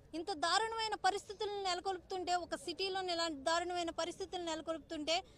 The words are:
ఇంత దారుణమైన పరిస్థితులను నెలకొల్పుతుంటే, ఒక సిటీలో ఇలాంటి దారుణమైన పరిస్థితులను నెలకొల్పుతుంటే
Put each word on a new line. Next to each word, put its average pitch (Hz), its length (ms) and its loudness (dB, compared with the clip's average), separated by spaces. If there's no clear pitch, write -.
ఇంత 339 180 -2
దారుణమైన 427 640 2
పరిస్థితులను 403 680 0
నెలకొల్పుతుంటే, 359 720 0
ఒక 349 200 -2
సిటీలో 381 480 -2
ఇలాంటి 339 400 -2
దారుణమైన 339 480 2
పరిస్థితులను 349 540 -4
నెలకొల్పుతుంటే 320 720 -2